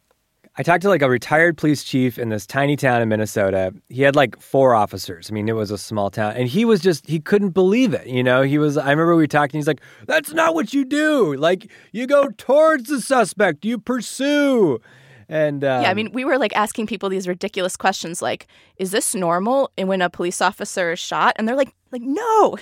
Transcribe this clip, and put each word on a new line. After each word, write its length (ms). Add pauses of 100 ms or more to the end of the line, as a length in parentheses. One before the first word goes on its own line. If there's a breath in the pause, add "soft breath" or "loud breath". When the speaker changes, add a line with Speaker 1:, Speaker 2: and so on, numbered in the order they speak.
(580)
Speaker 1:
I 40
talked 200
to, 60
like, 140
a 60
retired 480
police 280
chief 340
in 120
this 160
tiny 300
town 260
in 60
Minnesota. 640 (160)
He 140
had, 140
like, 240
four 340
officers. 560
I 40
mean, 140
it 40
was 180
a 80
small 320
town. 240
And 140
he 160
was 160
just, 260
he 140
couldn't 300
believe 440
it, 120
you 180
know? 180
He 160
was, 180
I 140
remember 260
we 120
talked, 240
and 60
he's 80
like, 160 (240 loud breath)
"That's 260
not 220
what 180
you 120
do. 520
Like, 340 (220 soft breath)
you 140
go 320
towards 500
the 120
suspect. 640
You 140
pursue." 1000 (480 soft breath)
And, 340
Speaker 2:
Yeah, 180
I 100
Speaker 1:
um, 60
Speaker 2:
mean, 160
we 120
were, 140
like, 180
asking 300
people 220
these 200
ridiculous 480
questions, 460
like, 240 (300 soft breath)
"Is 160
this 220
normal?" 640
And 120
when 120
a 80
police 320
officer 520
is 80
shot, 360
and 120
they're 80
like, 180 (160)
like, 120
"No, 600